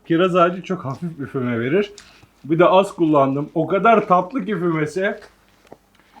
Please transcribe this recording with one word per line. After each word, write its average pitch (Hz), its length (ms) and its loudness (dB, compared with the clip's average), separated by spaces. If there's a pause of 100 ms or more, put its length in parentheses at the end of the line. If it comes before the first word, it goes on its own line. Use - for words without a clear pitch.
Kiraz 175 260 2
harcı 180 280 2
çok - 220 -8
hafif 139 360 -10
bir 131 60 -8
füme 123 340 -4
verir. 165 320 -2 (520)
Bir 156 140 0
de 175 80 6
az 190 280 2
kullandım. 147 600 0
O 160 120 -2
kadar 202 420 2
tatlı 185 380 0
ki 202 120 -4
fümesi. 170 560 -4 (1040)